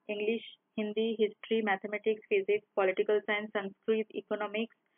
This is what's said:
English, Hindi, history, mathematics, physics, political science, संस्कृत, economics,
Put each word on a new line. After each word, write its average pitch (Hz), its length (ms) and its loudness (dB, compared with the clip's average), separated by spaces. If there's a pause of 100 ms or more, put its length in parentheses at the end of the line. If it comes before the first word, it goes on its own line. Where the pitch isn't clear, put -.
English, 214 380 -2 (300)
Hindi, 214 320 0 (100)
history, 220 420 0
mathematics, 208 680 -2
physics, 202 460 2
political 202 440 4
science, 214 300 -2
संस्कृत, 214 680 -2
economics, 208 600 -4 (220)